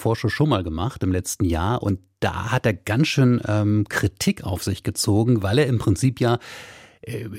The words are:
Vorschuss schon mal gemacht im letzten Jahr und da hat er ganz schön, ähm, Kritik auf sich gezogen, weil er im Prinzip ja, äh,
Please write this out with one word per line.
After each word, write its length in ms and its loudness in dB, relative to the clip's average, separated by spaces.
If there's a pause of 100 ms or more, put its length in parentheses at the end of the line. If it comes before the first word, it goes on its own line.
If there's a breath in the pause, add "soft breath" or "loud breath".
Vorschuss 280 0
schon 160 2
mal 140 0
gemacht 380 -4
im 100 0
letzten 340 -2
Jahr 360 0
und 180 0 (200)
da 320 -4
hat 160 0
er 60 2
ganz 340 0
schön, 400 4
ähm, 420 2
Kritik 540 -2
auf 180 -4
sich 220 -4
gezogen, 580 2
weil 160 2
er 80 4
im 140 0
Prinzip 400 2
ja, 180 4 (640 loud breath)
äh, 260 -10 (120)